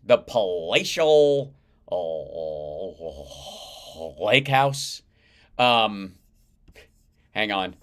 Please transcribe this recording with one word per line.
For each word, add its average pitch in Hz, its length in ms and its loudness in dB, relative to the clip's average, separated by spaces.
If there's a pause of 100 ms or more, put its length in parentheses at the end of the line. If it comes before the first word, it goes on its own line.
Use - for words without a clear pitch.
The 117 120 6
palatial, 139 1400 2 (360)
oh, 78 2250 -10
lake 123 280 4
house. 139 540 0 (560)
Um, 110 560 2 (1200)
hang 104 200 -2
on. 92 300 -2